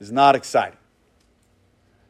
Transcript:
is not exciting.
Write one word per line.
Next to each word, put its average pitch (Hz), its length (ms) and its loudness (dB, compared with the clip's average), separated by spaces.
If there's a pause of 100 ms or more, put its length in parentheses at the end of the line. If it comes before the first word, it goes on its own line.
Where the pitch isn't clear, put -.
is 101 100 -20
not 139 240 2
exciting. 113 440 -6 (1300)